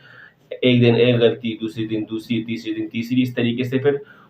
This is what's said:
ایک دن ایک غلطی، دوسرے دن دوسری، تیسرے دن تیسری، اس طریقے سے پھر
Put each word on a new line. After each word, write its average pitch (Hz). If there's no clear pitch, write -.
ایک 123
دن 117
ایک 123
غلطی، 113
دوسرے 110
دن 107
دوسری، 110
تیسرے 110
دن 107
تیسری، 117
اس 127
طریقے 117
سے 123
پھر 143